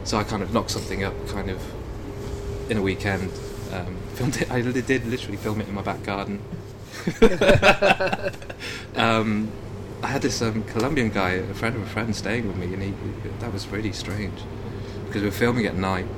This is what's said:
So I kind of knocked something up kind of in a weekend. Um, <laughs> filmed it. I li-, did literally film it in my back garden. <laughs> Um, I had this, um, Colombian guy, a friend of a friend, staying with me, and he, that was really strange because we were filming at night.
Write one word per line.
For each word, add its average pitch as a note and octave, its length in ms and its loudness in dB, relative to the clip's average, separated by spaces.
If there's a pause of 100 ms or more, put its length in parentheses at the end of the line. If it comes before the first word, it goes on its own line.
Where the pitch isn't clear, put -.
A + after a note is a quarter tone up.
So A2+ 140 0
I G#2 80 2
kind G2+ 180 0
of F#2 100 -2
knocked G#2+ 180 2
something G2 340 -2
up F#2+ 80 -2 (160)
kind G2 200 -2
of F#2 120 -4 (1080)
in - 80 2
a G2+ 40 2
weekend. F#2+ 500 2 (400)
Um, F#2 240 -4 (100)
<laughs> - 100 -8
filmed B2 260 0
it. - 100 0
I B2+ 80 2
li-, B2 220 0
did A#2+ 260 4
literally A2+ 300 -2
film G#2+ 240 -2
it F#2 80 -4
in F#2+ 40 -4
my G2+ 80 -2
back G2+ 220 -2
garden. G2+ 380 -2 (640)
<laughs> - 160 2 (1700)
Um, A2 560 4 (520)
I - 40 -2
had B2+ 140 0
this, B2+ 200 0
um, A2 220 0
Colombian A#2+ 480 2
guy, F#2+ 200 4
a F#2+ 220 0
friend A#2 220 0
of G#2 80 -2
a - 20 -2
friend, G#2+ 300 -2
staying G#2+ 320 0
with F#2 100 -2
me, F2+ 160 -2
and G2 100 -4
he, G2 100 -2 (460)
that A#2 140 -4
was G2+ 140 -6
really G#2+ 260 -2
strange G2+ 460 -4 (640)
because G#2+ 160 -2
we G#2 80 2
were F#2+ 40 -2
filming A#2 320 4
at D2+ 100 0
night. F#2+ 320 2 (100)